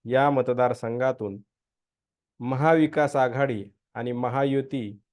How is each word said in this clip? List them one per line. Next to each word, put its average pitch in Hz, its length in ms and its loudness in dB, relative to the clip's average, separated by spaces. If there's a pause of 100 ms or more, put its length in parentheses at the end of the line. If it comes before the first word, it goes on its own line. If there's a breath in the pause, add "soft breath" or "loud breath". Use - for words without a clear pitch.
या 131 260 4
मतदारसंघातून 123 1080 0 (1000)
महाविकास 151 760 2
आघाडी 127 480 0 (300)
आणि 120 180 -6
महायुती 127 880 -4 (120)